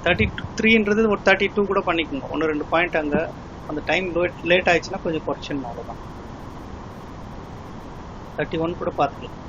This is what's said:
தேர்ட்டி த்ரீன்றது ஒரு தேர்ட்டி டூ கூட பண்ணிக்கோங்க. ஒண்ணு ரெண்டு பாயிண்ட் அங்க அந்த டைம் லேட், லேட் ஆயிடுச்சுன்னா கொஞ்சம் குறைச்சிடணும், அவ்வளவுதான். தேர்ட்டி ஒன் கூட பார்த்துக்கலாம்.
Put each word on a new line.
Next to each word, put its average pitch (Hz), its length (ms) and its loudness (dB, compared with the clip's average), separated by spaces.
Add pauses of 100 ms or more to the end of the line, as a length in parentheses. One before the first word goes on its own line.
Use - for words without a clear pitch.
தேர்ட்டி 180 220 4 (320)
த்ரீன்றது 220 560 6
ஒரு 196 120 -2
தேர்ட்டி 196 300 6
டூ 202 160 4
கூட 196 160 4
பண்ணிக்கோங்க. 151 460 0
ஒண்ணு 156 180 2
ரெண்டு 151 220 -2
பாயிண்ட் 165 280 4
அங்க 147 140 0 (540)
அந்த 151 100 -2 (100)
டைம் 180 160 2 (100)
லேட், 175 220 2 (140)
லேட் 185 180 6
ஆயிடுச்சுன்னா 165 340 2
கொஞ்சம் 156 220 -2
குறைச்சிடணும், 139 440 -4
அவ்வளவுதான். - 300 -10 (2250)
தேர்ட்டி 156 280 -2
ஒன் 170 160 -2
கூட 175 200 -2
பார்த்துக்கலாம். - 380 -2 (100)